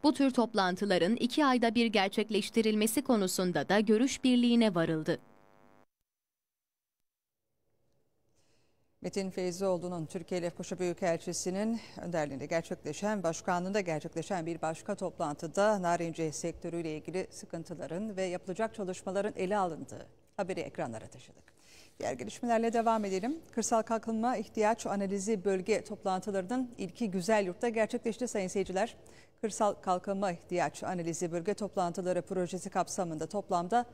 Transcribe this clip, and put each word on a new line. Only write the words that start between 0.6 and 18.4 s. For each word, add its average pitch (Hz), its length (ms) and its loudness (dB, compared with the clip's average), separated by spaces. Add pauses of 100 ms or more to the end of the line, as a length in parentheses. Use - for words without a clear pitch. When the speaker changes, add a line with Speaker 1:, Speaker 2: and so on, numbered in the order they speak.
Speaker 1:
iki 262 300 2
ayda 240 300 4
bir 233 100 6
gerçekleştirilmesi 214 1160 2
konusunda 185 680 2
da 202 100 6
görüş 220 440 4
birliğine 240 520 6
varıldı. 160 420 2 (3750)
Speaker 2:
Metin 190 280 -2
Feyzioğlu'nun 180 760 -2
Türkiye 175 360 -4
Lefkoşa 175 380 -6
Büyükelçisi'nin 180 1000 0 (220)
önderliğinde 147 440 -2
gerçekleşen, 165 800 -4
başkanlığında 180 560 0
gerçekleşen 165 680 -4
bir 170 160 -6
başka 165 340 -4
toplantıda 180 880 0
narenciye 165 500 0
sektörüyle 165 680 -6
ilgili 170 320 -6
sıkıntıların 175 880 -8
ve 190 60 0
yapılacak 185 520 -4